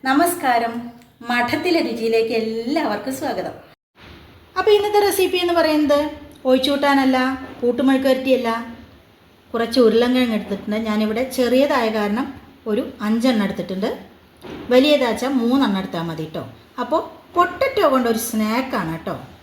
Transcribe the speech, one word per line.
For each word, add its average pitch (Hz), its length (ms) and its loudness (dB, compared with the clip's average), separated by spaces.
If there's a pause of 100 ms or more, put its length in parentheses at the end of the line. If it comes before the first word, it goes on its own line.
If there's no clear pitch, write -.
നമസ്കാരം, 262 640 2 (560)
മഠത്തിലെ 311 560 2
രുചിയിലേക്ക് 226 560 0
എല്ലാവർക്കും 233 760 -2
സ്വാഗതം. 226 340 -4 (1040)
അപ്പോൾ 381 180 4
ഇന്നത്തെ 415 300 2
റെസിപ്പി 370 380 0
എന്ന് 349 160 0
പറയുന്നത് 302 400 2 (480)
ഒഴിച്ചുകൂട്ടാനല്ല, 269 720 2 (440)
കൂട്ടുമെഴുക്ക് 262 480 2
പുരട്ടിയല്ല, 262 400 2 (1040)
കുറച്ച് 233 320 0
ഉരുളൻകിഴങ്ങ് 233 540 2
എടുത്തിട്ടുണ്ട്. 208 380 -6 (120)
ഞാനിവിടെ 214 340 -2 (140)
ചെറിയതായ 254 500 2 (100)
കാരണം 214 300 -2 (460)
ഒരു 262 120 -2 (220)
അഞ്ചെണ്ണം 226 400 2
എടുത്തിട്ടുണ്ട്, 190 420 -6 (880)
വലിയതാച്ചാൽ 262 640 2
മൂന്നെണ്ണം 233 420 0
എടുത്താൽ 170 280 -6
മതി 156 180 -8
കേട്ടോ. 143 160 -10 (380)
അപ്പോൾ 320 200 -2 (360)
പൊട്ടറ്റോ 359 560 2
കൊണ്ടൊരു 233 340 0
സ്നാക്കാണ് 220 640 -2
കേട്ടോ. 165 220 -8 (260)